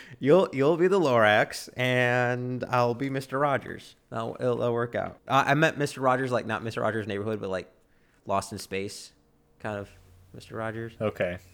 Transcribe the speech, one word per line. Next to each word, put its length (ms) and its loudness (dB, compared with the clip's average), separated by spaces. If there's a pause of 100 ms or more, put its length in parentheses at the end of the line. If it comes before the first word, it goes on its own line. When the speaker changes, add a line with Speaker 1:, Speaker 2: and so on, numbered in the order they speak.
(200)
Speaker 1:
You'll, 340 6
you'll 240 4
be 100 4
the 120 4
Lorax, 760 4
and 920 0
I'll 240 2
be 160 -4
Mister 300 -6
Rogers. 560 -4 (160)
That'll, 280 -6
it'll, 220 0
it'll 120 0
work 200 -2
out. 240 -4 (100)
Uh, 200 2
I 80 4
meant 240 2
Mister 200 -4
Rogers, 320 2
like, 140 0
not 180 -4
Mister 180 -6
Rogers' 260 -2
Neighborhood, 340 -4
but, 80 -6
like, 200 -6 (580)
Lost 240 -2
in 80 -10
Space, 540 -10 (460)
kind 200 -8
of 100 -12 (420)
Mister 240 -16
Rogers. 460 -8
Speaker 2:
Okay, 380 -2 (140)